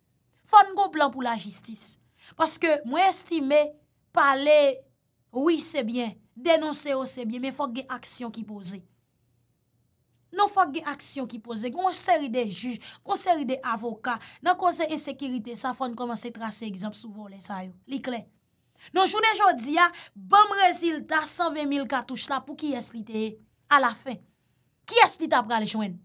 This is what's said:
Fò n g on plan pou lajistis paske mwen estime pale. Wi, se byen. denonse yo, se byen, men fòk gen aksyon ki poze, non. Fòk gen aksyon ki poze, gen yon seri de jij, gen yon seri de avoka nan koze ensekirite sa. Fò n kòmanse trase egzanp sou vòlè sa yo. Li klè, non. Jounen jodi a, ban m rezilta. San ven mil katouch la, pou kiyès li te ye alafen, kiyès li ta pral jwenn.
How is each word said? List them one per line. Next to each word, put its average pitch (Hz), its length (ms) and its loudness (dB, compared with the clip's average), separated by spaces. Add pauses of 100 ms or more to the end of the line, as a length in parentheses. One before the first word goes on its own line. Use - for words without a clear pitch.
(460)
Fò 415 200 8
n 381 100 -10
g 403 80 4
on 370 80 -2
plan 294 200 2
pou 262 120 -6
lajistis 220 720 -6 (400)
paske 320 480 0
mwen 320 240 4
estime 294 600 2 (460)
pale. 277 680 4 (540)
Wi, 302 240 2
se 277 240 0
byen. 233 300 -4 (220)
denonse 302 560 2
yo, 262 160 -2
se 247 160 -4
byen, 240 220 -8
men 262 100 -6
fòk 254 220 -4
gen 262 180 -10
aksyon 233 380 -6
ki 226 120 -12
poze, 202 360 -12 (1500)
non. 403 160 4
Fòk 330 240 2
gen 320 160 -6
aksyon 269 380 -6
ki 226 100 -12
poze, 233 320 -6
gen 359 140 -2
yon 359 100 0
seri 320 360 2
de 247 120 0
jij, 220 320 -6
gen - 360 -10
yon 403 80 2
seri 320 280 2
de 262 160 -2
avoka 233 540 -6 (260)
nan 359 160 2
koze 349 320 0
ensekirite 254 640 -6
sa. 254 200 -4
Fò 262 120 -6
n 233 80 -10
kòmanse 240 400 -6
trase 220 320 -6
egzanp 202 280 -8
sou 220 180 -12
vòlè 202 260 -18
sa 190 240 -8
yo. 185 80 -16 (160)
Li 269 160 -8
klè, 247 220 -8 (680)
non. 370 120 4
Jounen 427 320 2
jodi 302 400 2
a, 349 120 6 (240)
ban 392 360 6
m 392 140 -2
rezilta. 330 600 0
San 330 280 0
ven 294 160 -4
mil 277 200 -2
katouch 254 400 -4
la, 262 140 -4
pou 285 140 -14
kiyès 269 360 -4
li 226 120 -10
te 220 160 -4
ye 220 80 -4 (420)
alafen, 247 480 2 (680)
kiyès - 320 6
li 320 100 -2
ta 262 160 4
pral 226 200 -2
jwenn. 196 380 -6